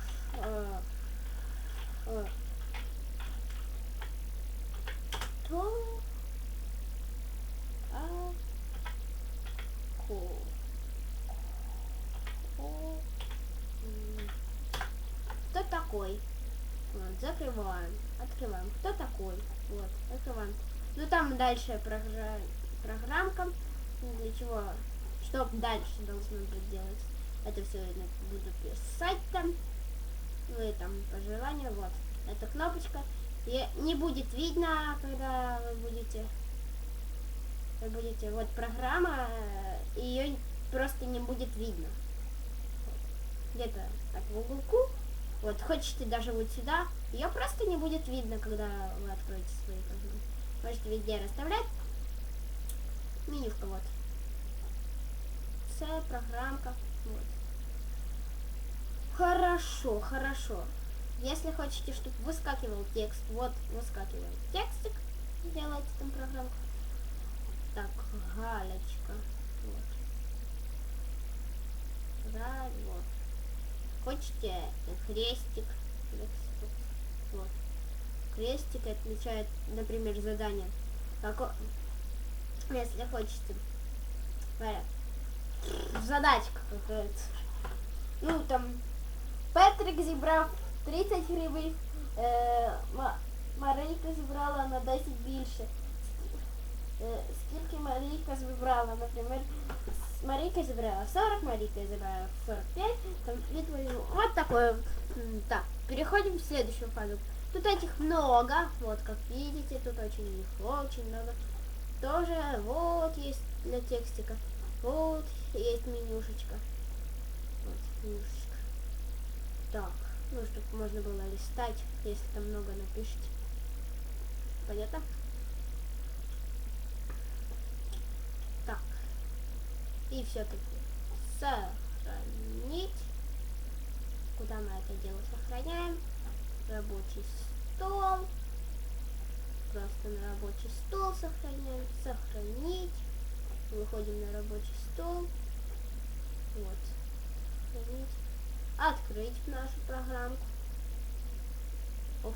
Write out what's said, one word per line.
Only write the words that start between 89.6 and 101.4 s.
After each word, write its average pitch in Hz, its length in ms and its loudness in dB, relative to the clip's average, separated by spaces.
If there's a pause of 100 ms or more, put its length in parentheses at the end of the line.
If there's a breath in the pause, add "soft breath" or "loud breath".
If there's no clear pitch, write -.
забрал 320 420 8 (380)
тридцать 339 420 4
грибов, 320 460 2 (440)
э, 240 600 6 (160)
Ма-, - 240 2 (400)
Марийка 294 560 2
забрала 285 540 2
на 262 120 2
десять 262 400 2
больше. 254 480 0 (1300)
Э, 226 220 0 (240)
скільки 320 320 -2
Марийка 285 580 0
забрала, 254 600 4
например, 240 460 0 (460)
с-, - 380 0
Марийка 311 380 2
забрала 220 500 2
сорок, 415 300 6